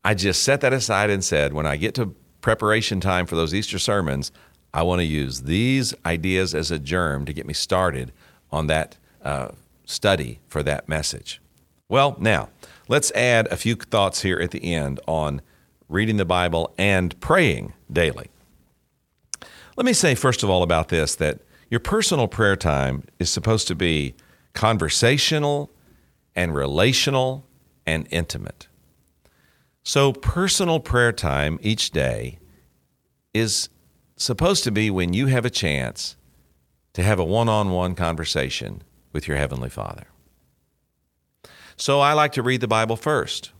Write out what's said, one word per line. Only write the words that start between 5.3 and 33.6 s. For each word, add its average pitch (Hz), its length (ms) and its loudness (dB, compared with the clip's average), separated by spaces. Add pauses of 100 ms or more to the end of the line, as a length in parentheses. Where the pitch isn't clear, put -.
these 117 520 0 (100)
ideas 85 500 0
as 78 160 -2
a 85 80 -2
germ 73 460 -2
to 71 80 -8
get 71 140 -10
me 73 80 -8
started 78 580 -2 (400)
on 78 140 -2
that, 78 320 -2 (260)
uh, 69 240 -6 (380)
study 76 640 0
for 76 140 -4
that 71 240 -2
message." - 540 -6 (480)
Well, 139 320 2
now, 92 300 0 (360)
let's 143 260 0
add 117 380 2
a 87 60 -2
few 113 200 0
thoughts 98 440 0
here 92 180 0
at 85 120 -2
the 85 240 -4
end 69 320 -2
on 76 340 -2 (480)
reading 104 300 0
the 95 80 0
Bible 87 500 0
and 92 440 2
praying 98 520 2 (180)
daily. 82 360 0 (1500)
Let 247 80 2
me 247 80 4
say, 151 200 4
first 123 280 2
of 101 80 2
all, 92 120 4
about 82 280 2
this, 80 240 0
that 76 260 -2 (300)
your 113 100 0
personal 175 480 0
prayer 101 280 2
time 69 480 0 (140)
is 87 120 -2
supposed 110 380 0
to 90 60 -2
be 78 400 0 (380)
conversational 139 1160 0 (680)
and 87 180 0
relational 127 920 0 (400)
and 80 280 -2
intimate. 58 560 -6 (1120)
So 139 300 2
personal 180 680 0
prayer 120 320 4
time 73 500 0
each 113 300 -2
day 64 480 -2 (960)
is 110 340 0 (480)